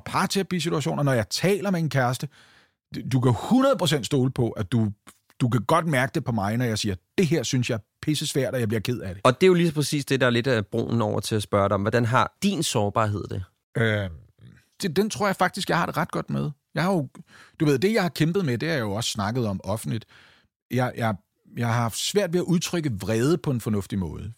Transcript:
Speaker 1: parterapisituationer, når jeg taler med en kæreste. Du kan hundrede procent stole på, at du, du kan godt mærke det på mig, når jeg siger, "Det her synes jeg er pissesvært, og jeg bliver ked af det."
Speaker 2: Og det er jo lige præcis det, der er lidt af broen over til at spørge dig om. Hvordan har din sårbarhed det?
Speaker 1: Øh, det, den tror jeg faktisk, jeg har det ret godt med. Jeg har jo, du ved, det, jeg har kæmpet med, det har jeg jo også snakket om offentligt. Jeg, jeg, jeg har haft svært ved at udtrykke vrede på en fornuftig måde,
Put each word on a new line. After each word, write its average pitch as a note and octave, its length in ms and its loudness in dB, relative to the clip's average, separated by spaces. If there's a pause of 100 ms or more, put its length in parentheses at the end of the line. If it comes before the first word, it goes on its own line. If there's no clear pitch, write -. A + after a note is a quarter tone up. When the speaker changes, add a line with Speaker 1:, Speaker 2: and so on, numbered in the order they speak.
Speaker 1:
parterapisituationer, E3 1000 -2
når C#3 100 2
jeg A2+ 160 0
taler G3 420 0
med F3 80 0
en D#3+ 100 -2
kæreste. C3 380 0 (840)
Du C3 80 4
kan B2 200 6
hundrede C4 380 4
procent D3 280 0
stole C3 260 2
på, A#2+ 180 0
at G#2+ 220 -6
du, A2+ 160 2 (540)
du C3 80 2
kan A#2 180 2
godt E3 200 2
mærke C3+ 280 2
det C3+ 80 -2
på B2+ 80 -2
mig, G#2+ 260 0
når B2+ 80 0
jeg A2 120 -2
siger, G2 180 -2 (220)
"Det F#3+ 100 4
her C#3 160 0
synes B2 260 0
jeg B2 60 0
er G#2+ 40 -4 (220)
pissesvært, D3 520 -2
og C3 60 -2
jeg A#2 80 0
bliver A2 140 0
ked B2 180 -4
af F#2 160 -8
det." F#2+ 80 -16
Speaker 2:
Og B2+ 180 6
det F#3 60 6
er - 0 -
jo F#3 60 6
lige E3+ 180 2
præcis D3 340 -2
det, C3+ 160 0
der C3 40 6
er B2 60 4
lidt A#2+ 160 0
af A2+ 180 2
broen A#2 360 0
over G#2+ 180 0
til A2 160 -2
at G#2 80 -2
spørge G2+ 260 2
dig G2+ 60 2
om. G2 60 0
Hvordan A2+ 240 2
har A2+ 380 2
din F#3 200 0
sårbarhed G#2 600 0
det? G2+ 200 -6 (340)
Speaker 1:
Øh, G#2+ 320 0 (720)
det, E3+ 140 -4
den G3+ 140 2
tror C#3+ 160 -2
jeg F#3+ 100 0
faktisk, F3+ 340 0
jeg E3 80 2
har E3+ 80 0
det - 120 -6
ret E3 140 -2
godt - 180 -6
med. C#3+ 200 -2 (240)
Jeg D3 100 -2
har F#3+ 80 0
jo, D#3 180 -2 (500)
du D#3+ 60 2
ved, C#3+ 140 4
det, G3 140 2
jeg A3+ 80 4
har F3 80 0
kæmpet F3 360 0
med, A#2+ 120 0
det D3 120 -4
har E3 60 -2
jeg C3 60 -2
jo G#2+ 100 -4
også G#2+ 200 -4
snakket A2 360 -2
om F#2+ 160 -4
offentligt. A2 420 -6 (680)
Jeg, B2 260 0
jeg, A2+ 180 0 (420)
jeg A#2+ 100 -2
har A#2 140 2
haft A#2 160 -2
svært F#3+ 360 0
ved F3+ 60 2
at F3 40 0
udtrykke E3 560 0
vrede A2+ 380 2
på - 140 -4
en B2 100 -2
fornuftig G#2 380 -2
måde, F2+ 380 -8